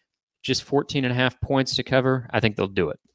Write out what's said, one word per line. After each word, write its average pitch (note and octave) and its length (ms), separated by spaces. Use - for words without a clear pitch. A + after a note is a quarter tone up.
Just - 220
fourteen C#3 400
and B2 80
a B2 40
half B2+ 240
points C3+ 360
to B2+ 80
cover. C3 480
I A2+ 80
think G#2+ 160
they'll G2+ 100
do G2 220
it. - 100